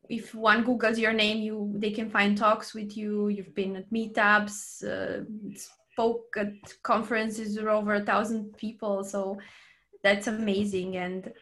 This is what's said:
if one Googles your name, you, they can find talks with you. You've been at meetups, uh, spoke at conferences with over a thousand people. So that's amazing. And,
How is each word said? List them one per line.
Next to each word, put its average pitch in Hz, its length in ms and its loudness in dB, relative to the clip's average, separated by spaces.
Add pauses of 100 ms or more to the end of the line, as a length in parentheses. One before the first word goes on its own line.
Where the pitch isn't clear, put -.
if 226 260 -8
one 220 300 6
Googles 226 340 2
your 220 140 4
name, 214 260 4
you, 214 380 -4
they 214 140 0
can 220 200 -4
find 202 260 4
talks 214 380 2
with 214 220 -8
you. 208 320 -2
You've 202 260 -4
been 190 220 -2
at 190 160 -10
meetups, 208 920 0
uh, - 400 -4 (680)
spoke 233 440 -2
at 208 160 -2 (300)
conferences 220 720 0
with 214 100 -4
over 214 280 2
a 208 100 0
thousand 214 520 -2
people. 202 480 -4
So 196 340 -4 (640)
that's 202 240 4
amazing. 196 680 0
And, 185 460 -6